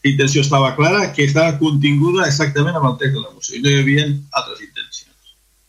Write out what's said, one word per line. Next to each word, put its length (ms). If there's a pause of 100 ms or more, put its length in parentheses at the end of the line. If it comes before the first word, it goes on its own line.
intenció 400
estava 320
clara, 360
que 120
estava 340
continguda 720
exactament 480
amb 140
el 100
text 160
de 60
la 120
moció 220
i 80
no 80
hi 80
havia 240 (340)
altres 280
intencions. 680 (360)